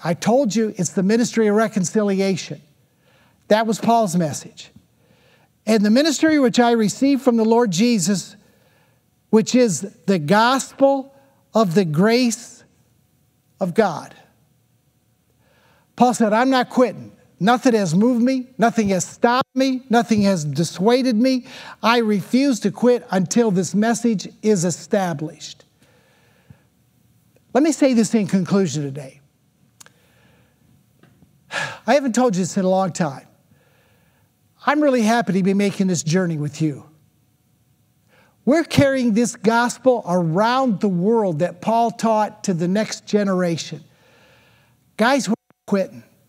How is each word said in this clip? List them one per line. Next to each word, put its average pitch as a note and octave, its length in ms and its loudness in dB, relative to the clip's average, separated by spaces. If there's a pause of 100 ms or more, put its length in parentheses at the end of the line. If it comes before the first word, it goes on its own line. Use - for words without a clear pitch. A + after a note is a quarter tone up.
I E3+ 120 -2
told B3 400 0
you, A3 220 -2
it's F3+ 140 -4
the G3 120 -2
ministry A3 440 0
of G3+ 80 2
reconciliation. G3 1040 -2 (880)
That G#3+ 180 2
was G#3+ 120 -2
Paul's A3+ 360 0
message. - 560 -6 (960)
"And G#3+ 200 2
the G#3 40 2
ministry D4+ 500 2
which B3 200 2
I A#3+ 120 4
received A#3+ 500 0
from A#3 160 2
the A3 80 2
Lord A3+ 260 2
Jesus, G3 640 0 (960)
which - 240 2
is A3 320 2 (200)
the G3 140 0
gospel B3+ 960 0 (400)
of G3+ 220 0
the G3+ 100 4
grace A3 800 0 (960)
of F3+ 140 -4
God." F3+ 420 -4 (1800)
Paul B3 180 2
said, G#3+ 200 0
"I'm B3 160 2
not B3+ 200 0
quitting. D#3+ 420 -2 (280)
Nothing A#3 340 2
has G3 200 0
moved A3+ 300 2
me. B3+ 240 -2 (100)
Nothing A3 320 0
has F#3 160 -2
stopped - 500 -2
me. C4 340 -2
Nothing A3 340 2
has F#3+ 220 0
dissuaded G#3 680 0
me. B3+ 300 0 (380)
I A3+ 140 2
refuse A3+ 640 0
to G3 100 -2
quit A#3+ 400 0
until G3+ 400 0
this F3+ 240 -2
message A3+ 520 0 (140)
is G#3 240 2
established." E3+ 1000 -6 (1900)
Let C4 100 2
me D#4+ 80 2
say C4+ 220 2
this A3 200 2
in G#3+ 140 0
conclusion F3 560 0
today. C3+ 380 -12 (2250)
<sighs> - 20 -16 (360)
I A3 60 2
haven't C#4 200 0
told B3 220 0
you F#3 80 -2
this E3+ 140 -6
in F#3+ 80 -2
a F#3 40 2
long F#3+ 220 0
time. C#3+ 360 -6 (1400)
I'm D4 160 0
really C4 200 2
happy A3+ 320 0
to F#3+ 100 0
be G3 100 0
making G3 340 -2
this F3 160 -2
journey E3+ 340 0
with D3 240 -6
you. C#3+ 240 -4 (1600)
We're D4+ 180 2
carrying C4+ 500 2
this A3+ 220 0
gospel A#3 720 0
around F#3+ 720 0
the G#3+ 80 -2
world F#3+ 520 0
that F3 220 -4
Paul A3+ 300 0
taught G#3+ 540 -2
to G3+ 80 -2
the E3+ 140 -2
next G3 380 -4
generation. F3+ 760 -2 (1120)
Guys, B3 320 0
we're F#3 40 -4
not - 360 -10
quitting. F#3 360 -4 (260)